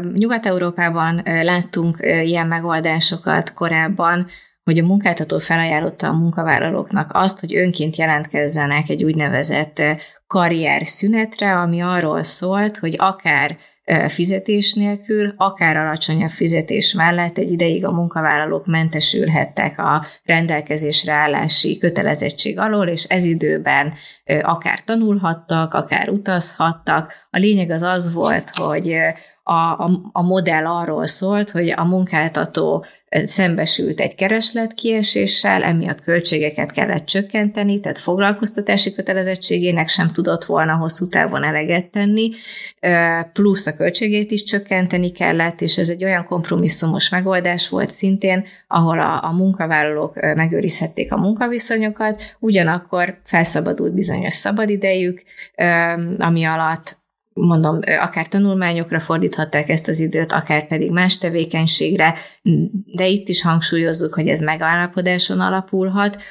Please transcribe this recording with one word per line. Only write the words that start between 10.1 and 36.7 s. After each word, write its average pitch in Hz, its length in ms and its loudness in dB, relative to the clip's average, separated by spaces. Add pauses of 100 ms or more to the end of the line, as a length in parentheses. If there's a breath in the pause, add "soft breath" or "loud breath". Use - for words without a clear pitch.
karrierszünetre, 185 1300 0
ami 175 260 0
arról 165 420 0
szólt, 196 540 -2
hogy 165 200 -4
akár, 156 600 0 (280 soft breath)
ö, 165 220 2
fizetés 190 680 0
nélkül, 202 640 -2
akár 180 400 2
alacsonyabb 160 520 0
fizetés 165 640 0
mellett 175 440 0
egy 180 140 -2
ideig 170 340 0
a - 60 -2
munkavállalók 160 720 0
mentesülhettek 160 1120 0
a 151 260 0 (180 loud breath)
rendelkezésre 156 880 0
állási 151 640 0
kötelezettség 165 840 -2
alól, 208 280 0
és 170 160 -4
ez 185 220 0
időben, 156 680 0 (320 loud breath)
ö, 156 160 0
akár 170 420 -2
tanulhattak, 180 920 0
akár - 360 -2
utazhattak. 165 1040 -2 (160)
A - 80 -6
lényeg 190 320 2
az 165 120 -2
az 175 320 0
volt, 165 360 0
hogy, 160 400 -4
ö, 160 180 0 (380 loud breath)
a, - 80 0
a, 165 360 0 (220)
a 175 100 -2
modell 175 440 2
arról 165 400 -2
szólt, 202 460 -2
hogy 170 180 0
a - 140 0
munkáltató, 160 1000 0 (240 loud breath)
ö, 160 160 0
szembesült 170 760 0
egy - 160 -4
keresletkieséssel, 214 1500 0
emiatt 165 380 0
költségeket 156 680 -2